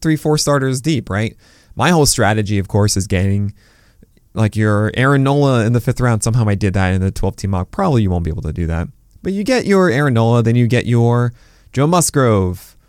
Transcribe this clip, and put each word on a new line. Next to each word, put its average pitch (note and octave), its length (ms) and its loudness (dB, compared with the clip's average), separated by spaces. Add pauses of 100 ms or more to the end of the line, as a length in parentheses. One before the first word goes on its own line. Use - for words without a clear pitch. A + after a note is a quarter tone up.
three, D#3 160 0
four D3+ 220 -2
starters C3 420 -2
deep, D3 280 -4
right? G#2 280 -4 (400)
My C3+ 140 0
whole D#3+ 140 4
strategy, G#2 540 0
of F#2+ 80 -2
course, G#2 300 0
is F#2+ 100 -2
getting, G2 480 -2 (800)
like, G#2+ 220 -2
your G#2+ 380 0
Aaron C3+ 280 2
Nola C3+ 420 2
in A#2 80 0
the A#2+ 80 0
fifth - 200 -4
round. A#2 240 0
Somehow A2+ 240 0
I G2+ 80 0
did F#2+ 180 -2
that F#2+ 140 0
in F#2 120 0
the F#2+ 120 0
twelve - 240 -4
team G2 140 -6
mock. F#2 200 -4
Probably D3+ 320 0
you F#2+ 80 0
won't F2 140 -2
be D#2+ 60 -4
able - 120 -8
to D#2 100 -6
do E2+ 140 -4
that. E2 220 -4 (340)
But F#3+ 120 -6
you G3+ 100 -6
get B3+ 220 -2
your F#3+ 220 4
Aaron C3+ 260 0
Nola, A#2 280 4
then A#2 140 2
you A#2+ 100 4
get A#2 200 0
your A#2+ 460 2 (400)
Joe C#3 140 0
Musgrove. A#2 880 0 (140)